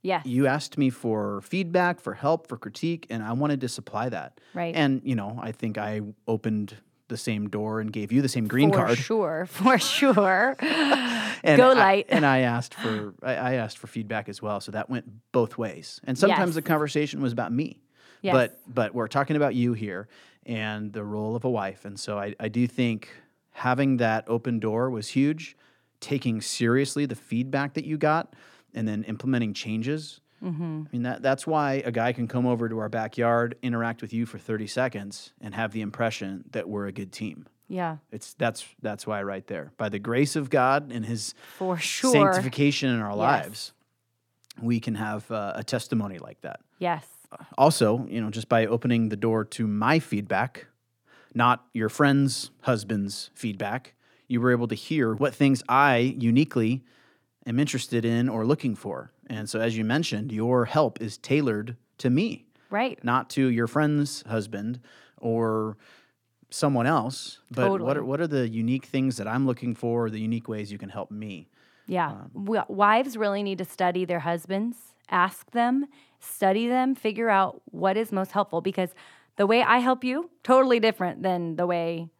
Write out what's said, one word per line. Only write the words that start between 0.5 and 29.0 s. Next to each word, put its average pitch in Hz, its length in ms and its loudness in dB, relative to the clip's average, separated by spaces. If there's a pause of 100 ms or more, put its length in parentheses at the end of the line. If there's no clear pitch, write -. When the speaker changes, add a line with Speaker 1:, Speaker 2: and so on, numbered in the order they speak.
Speaker 2:
me 135 140 4
for 104 500 -2
feedback, 175 580 0
for 107 140 -8
help, 160 340 0
for 117 100 -8
critique, 165 520 -6
and 113 140 -6
I 113 100 -4
wanted 143 280 0
to 127 80 -4
supply 113 400 -6
that. 78 300 -10 (140)
Speaker 1:
Right. 170 220 -4
Speaker 2:
And, 139 280 2
you 131 120 -2
know, 110 260 -4
I 113 100 -6
think 107 280 -6
I 107 220 -4 (260)
opened 107 480 -2 (320)
the - 100 -8
same 104 320 -4
door 107 300 -4
and 107 120 -4
gave 104 200 -4
you 135 100 6
the 135 80 2
same 113 180 0
green 139 240 6
Speaker 1:
For 95 60 4
Speaker 2:
card. 117 200 4
Speaker 1:
sure, 170 480 0
<laughs> - 40 -18
for 240 280 4
sure. 208 840 4
Speaker 2:
<laughs> 277 600 2 (220)
And 156 160 8
Speaker 1:
Go 254 120 10
Speaker 2:
I, - 20 8
Speaker 1:
light. 196 360 6
Speaker 2:
and 151 160 4
I 135 140 6
asked 120 340 0
for, 107 480 -4
I, 131 140 -2
I 127 200 -2
asked 110 220 -4
for - 80 -14
feedback 110 440 -6
as 98 120 -12
well, 104 180 -4
so - 120 -12
that 107 180 -6
went 123 160 -4 (260)
both 120 280 2
ways. 90 440 -10
And 127 140 -4
sometimes 180 320 4
Speaker 1:
Yes. 160 60 -4
Speaker 2:
the 160 80 -2
conversation 147 580 0
was 127 120 0
about 117 180 -4
me. 135 300 -4 (420)
Speaker 1:
Yes. 190 100 2
Speaker 2:
But, 123 340 2
but 120 280 -2
we're 113 120 -2
talking 139 280 0
about 143 180 2
you 120 200 2
here 104 340 -6 (400)
and 107 440 -6
the 107 120 -8
role 107 320 -4
of 117 100 -6
a 127 40 0
wife. 98 360 -4
And 101 140 -12
so 104 180 -6
I, 101 220 -6
I 110 80 -4
do 120 180 2
think 117 440 -2 (420)
having 127 460 2
that 110 300 2
open 117 320 -2
door 113 300 -2
was 110 200 -6
huge, 151 460 0 (440)
taking 120 420 -2
seriously 135 640 2
the 123 100 -8
feedback 135 600 -4
that 160 100 -6
you 151 140 -4
got, 151 340 2 (400)
and 110 140 -4
then 107 160 -4